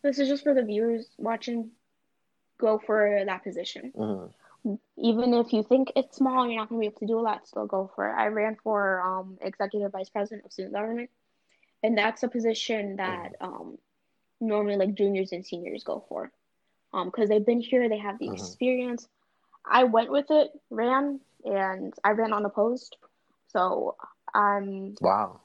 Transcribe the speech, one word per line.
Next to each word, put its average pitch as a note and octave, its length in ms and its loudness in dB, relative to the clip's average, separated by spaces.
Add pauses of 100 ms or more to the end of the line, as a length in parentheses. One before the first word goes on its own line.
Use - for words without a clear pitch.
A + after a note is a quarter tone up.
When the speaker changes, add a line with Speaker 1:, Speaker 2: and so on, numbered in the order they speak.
Speaker 1:
this C#4 160 2
is C4+ 100 4
just C#4+ 140 0
for C#4+ 100 4
the C4 100 6
viewers A3+ 540 0
watching. A3+ 540 -4 (880)
Go A3 200 2
for G#3 460 2
that F#3 180 -6
position. F#3+ 540 -10
Speaker 2:
Mm-hmm. - 300 -4 (720)
Speaker 1:
Even A#3+ 380 2
if A#3 180 2
you G#3+ 100 2
think C4 340 2
it's C4+ 200 -2
small C4 260 2
and A#3+ 100 -2
you're A3+ 80 -4
not A3 80 -6
gonna A3+ 120 -4
be G#3+ 60 0
able G#3+ 140 -8
to G#3 60 -4
do A3+ 120 0
a A#3 40 0
lot, G#3+ 240 -2
still - 200 -6
go F#3+ 280 -2
for G3 140 -2
it. - 60 -2
I A3 140 2
ran G#3+ 340 0
for, G3+ 380 0
um, F#3 400 -4
executive G3+ 520 -4
vice G3 180 -8
president G#3 360 -6
of - 60 -20
student F#3+ 220 -10
government, A3+ 360 -6 (720)
and A3 140 4
that's G#3+ 260 0
a B3 60 -2
position A3 680 -2
that, F3+ 440 -6
Speaker 2:
Mm. F#3 60 -8
Speaker 1:
um, - 320 -14 (640)
normally, G#3 360 0
like, G3 180 2
juniors G3 380 2
and F3+ 140 -8
seniors - 380 -10
go - 240 -6
for, - 240 -8 (600)
um, F#3 180 -4
'cause G#3+ 180 0
they've G#3+ 160 4
been A#3 160 4
here, A#3+ 280 2
they G#3+ 100 0
have G3+ 200 -8
the - 80 -8
Speaker 2:
Mm-hmm. - 80 -6
Speaker 1:
experience. B3 720 -4 (560)
I - 200 6
went A3+ 260 4
with C#4+ 200 0
it, D4+ 280 4 (120)
ran, C4 500 0 (240)
and F#3+ 500 -4 (100)
I G3+ 80 6
ran A3 200 0
unopposed, G#3 640 -2 (520)
so - 480 0 (380)
I'm G3+ 680 0
Speaker 2:
Wow. - 440 2